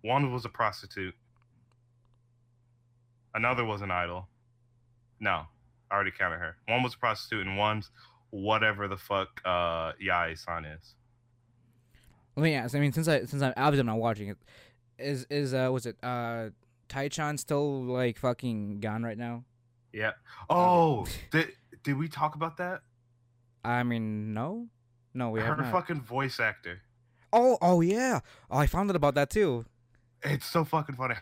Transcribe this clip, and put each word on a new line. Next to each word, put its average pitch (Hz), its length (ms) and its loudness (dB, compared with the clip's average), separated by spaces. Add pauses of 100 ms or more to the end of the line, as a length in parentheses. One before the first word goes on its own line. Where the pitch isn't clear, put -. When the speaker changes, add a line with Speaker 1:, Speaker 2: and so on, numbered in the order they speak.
Speaker 1:
One 127 320 0
was 123 100 -6
a 117 60 -8
prostitute. - 640 -4 (2250)
Another 120 320 0
was 104 160 -4
an 95 100 -4
idol. 90 360 -2 (920)
No, 92 240 0 (480)
I 98 40 2
already 98 160 2
counted 85 280 -2
her. 80 180 -8 (100)
One 120 160 2
was - 120 -4
a - 20 -20
prostitute, 107 480 -2
and 98 120 -4
one's 107 340 0 (400)
whatever 104 560 0
the 95 100 -6
fuck, 95 480 -4
uh, 85 480 0 (100)
Yae-san 85 600 -2
is. 78 300 -18 (1400)
Speaker 2:
Let 147 80 2
me 160 100 6
ask. 123 220 -2
I 143 40 2
mean, 143 120 4
since 160 160 0
I, 139 180 4
since 139 160 -4
I'm 131 160 2
obviously 139 280 4
not 113 120 0
watching 107 320 0
it, 104 80 -10 (600)
is, 135 300 -4
is, 143 240 0
uh, 127 180 2
was 123 140 -2
it, 117 180 -8
uh, 117 460 -4 (400)
Tai-chan 147 480 -4
still, 143 480 0
like, 123 320 0
fucking 110 640 -2
gone 110 240 -4
right 113 140 -6
now? 117 260 -8 (500)
Speaker 1:
Yeah. 107 160 -2
Speaker 2:
Okay. - 60 -6 (340)
Speaker 1:
Oh, 165 560 6 (260)
did, 156 180 2 (340)
did 139 140 0
we 160 100 -2
talk 151 280 -2
about 160 220 -6
that? 180 240 -6 (840)
Speaker 2:
I 120 200 0
mean, 110 500 -2
no, 185 340 -6 (460)
no, 123 160 -4
we 110 120 -2
have 147 160 0
Speaker 1:
Her 151 60 -2
Speaker 2:
not. 120 80 -2
Speaker 1:
fucking 165 300 -2
voice 127 380 -4
actor. 101 420 -2 (520)
Speaker 2:
Oh, 240 280 6
oh 175 200 6
yeah. 208 380 2 (300)
Oh, 127 80 0
I 143 100 6
found 196 220 2
out 185 60 2
about 143 200 2
that 143 140 2
too. 139 360 2 (580)
Speaker 1:
It's 143 220 -2
so 165 180 0
fucking 151 320 -2
funny. 123 260 -4